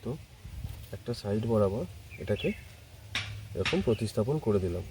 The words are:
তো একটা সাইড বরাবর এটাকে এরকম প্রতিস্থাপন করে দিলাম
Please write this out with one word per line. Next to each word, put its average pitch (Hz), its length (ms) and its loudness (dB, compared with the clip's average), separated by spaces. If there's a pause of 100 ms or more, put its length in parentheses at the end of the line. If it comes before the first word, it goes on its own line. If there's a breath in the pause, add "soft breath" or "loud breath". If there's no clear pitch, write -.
তো 117 60 -4 (840)
একটা - 160 -6 (100)
সাইড 107 300 2
বরাবর 107 340 4 (380)
এটাকে 104 260 2 (1040)
এরকম 160 320 2
প্রতিস্থাপন 110 480 2 (100)
করে 104 200 6
দিলাম 90 260 0